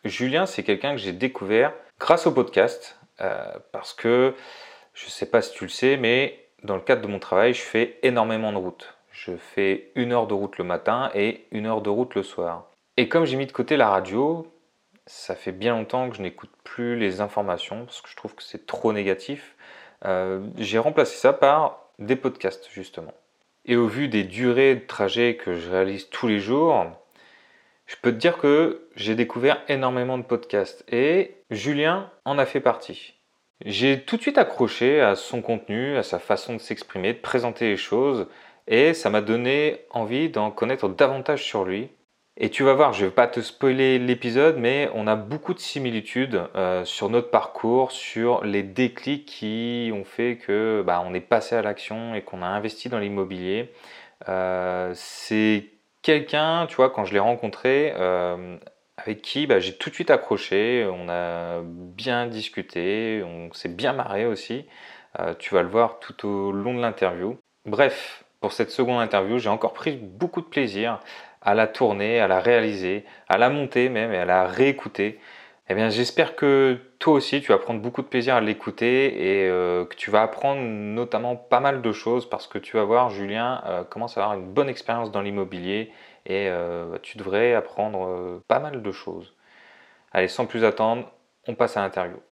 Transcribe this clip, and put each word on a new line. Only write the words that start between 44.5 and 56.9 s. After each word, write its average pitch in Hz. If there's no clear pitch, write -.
mais 131
on 107
a 107
beaucoup 123
de 175
similitudes, 123
euh, 92
sur 98
notre 120
parcours, 123
sur -
les 101
déclics 127
qui 117
ont 98
fait 120
que, 110
bah, 87
on 90
est 90
passé 110
à 113
l'action 110
et 98
qu'on 92
a 90
investi 104
dans 120
l'immobilier. 98
Euh, 92
c'est 107
quelqu'un, 156
tu -
vois, 131
quand 113